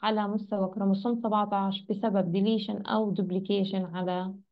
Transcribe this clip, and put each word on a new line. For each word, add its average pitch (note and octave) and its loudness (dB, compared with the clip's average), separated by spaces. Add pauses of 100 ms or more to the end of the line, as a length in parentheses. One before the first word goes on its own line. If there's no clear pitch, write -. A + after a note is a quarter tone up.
على G#3+ 2
مستوى G3+ -2
كروموسوم G3 2
سبعتاش G3+ 0
بسبب G3 0
deletion G#3 0
أو A3 0
duplication F#3+ 0
على F3+ -4 (180)